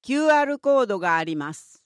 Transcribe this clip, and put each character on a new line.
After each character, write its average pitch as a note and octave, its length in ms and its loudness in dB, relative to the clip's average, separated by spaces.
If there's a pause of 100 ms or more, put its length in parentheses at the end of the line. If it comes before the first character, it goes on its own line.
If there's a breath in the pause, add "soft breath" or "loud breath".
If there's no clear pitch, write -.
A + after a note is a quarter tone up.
キ C4 140 -4
ュ D4+ 120 0
ー D4+ 120 6
ア - 20 2
ー D4 40 2
ル C#4+ 140 -6
コ C#4 220 2
ー B3 40 0
ド G3+ 140 -4
が E3+ 180 0
あ E3 60 -2
り D#3+ 120 -6
ま D3+ 180 -8
す。 - 320 -20